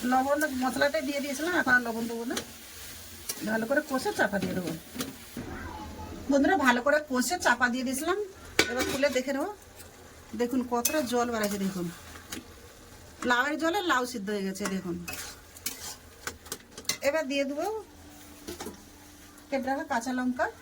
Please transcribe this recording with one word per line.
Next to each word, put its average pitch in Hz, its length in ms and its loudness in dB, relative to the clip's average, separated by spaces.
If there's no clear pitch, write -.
লবণ 262 280 4
মশলাটাই 277 440 4
দিয়ে 285 160 0
দিয়েছিলাম, 294 380 -2
এখন 254 160 6
আর 247 100 6
লবণ 226 220 -2
দেবো 233 220 -4
না। 349 40 -2
ভালো 226 180 2
করে 285 200 4
কষে 262 300 0
চাপা 214 240 2
দিয়ে 180 140 0
দেবো। 170 140 -2
বন্ধুরা, 285 260 6
ভালো 240 180 6
করে 285 120 6
কষে 254 240 2
চাপা 262 280 6
দিয়ে 254 140 -2
দিয়েছিলাম, 302 300 0
এবার 247 200 0
খুলে 277 260 2
দেখে 262 180 0
নেবো। 311 140 -2
দেখুন 240 180 2
কতটা 240 280 2
জল 240 220 2
বেড়াচ্ছে, 208 320 0
দেখুন 180 220 -2
লাউয়ের 262 320 4
জলে 330 180 2
লাউ 254 200 4
সিদ্ধ 202 220 -6
হয়ে 196 140 0
গেছে। 190 160 -4
দেখুন 180 220 -2
এবার 302 240 2
দিয়ে 285 180 2
দেবো 294 160 -2
কেটে 262 200 0
রাখা 285 220 0
কাঁচা 254 260 0
লঙ্কা 254 280 2